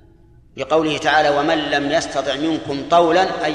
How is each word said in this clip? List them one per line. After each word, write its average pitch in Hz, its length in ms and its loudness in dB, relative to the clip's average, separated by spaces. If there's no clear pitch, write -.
لقوله 151 400 0
تعالى: 147 320 2
"ومن 147 280 2
لم 143 340 -2
يستطع 143 440 -2
منكم 143 540 -4
طولا 175 580 2
أن 156 80 -2